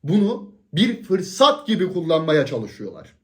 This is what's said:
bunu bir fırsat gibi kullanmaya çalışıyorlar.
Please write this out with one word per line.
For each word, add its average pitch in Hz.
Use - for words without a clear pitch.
bunu 202
bir 226
fırsat 262
gibi 185
kullanmaya 160
çalışıyorlar. 101